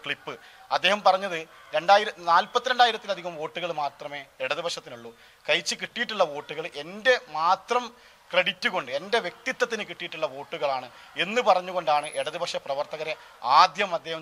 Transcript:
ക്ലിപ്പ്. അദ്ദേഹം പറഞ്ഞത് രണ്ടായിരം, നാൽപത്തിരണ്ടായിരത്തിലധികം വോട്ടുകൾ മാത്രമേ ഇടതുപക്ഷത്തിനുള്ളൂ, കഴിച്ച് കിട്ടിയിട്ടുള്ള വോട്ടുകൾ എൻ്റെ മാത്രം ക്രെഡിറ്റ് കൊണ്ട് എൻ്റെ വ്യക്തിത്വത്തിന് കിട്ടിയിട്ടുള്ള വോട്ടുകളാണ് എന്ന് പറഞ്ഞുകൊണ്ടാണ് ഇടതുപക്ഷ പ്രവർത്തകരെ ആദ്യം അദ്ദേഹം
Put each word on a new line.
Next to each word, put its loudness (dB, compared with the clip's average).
ക്ലിപ്പ്. -6
അദ്ദേഹം 2
പറഞ്ഞത് 2
രണ്ടായിരം, 4
നാൽപത്തിരണ്ടായിരത്തിലധികം 2
വോട്ടുകൾ -6
മാത്രമേ -8
ഇടതുപക്ഷത്തിനുള്ളൂ, -6
കഴിച്ച് 2
കിട്ടിയിട്ടുള്ള 0
വോട്ടുകൾ -10
എൻ്റെ 2
മാത്രം 2
ക്രെഡിറ്റ് 2
കൊണ്ട് -4
എൻ്റെ 0
വ്യക്തിത്വത്തിന് -4
കിട്ടിയിട്ടുള്ള -6
വോട്ടുകളാണ് -4
എന്ന് 0
പറഞ്ഞുകൊണ്ടാണ് 2
ഇടതുപക്ഷ -6
പ്രവർത്തകരെ -6
ആദ്യം 4
അദ്ദേഹം -8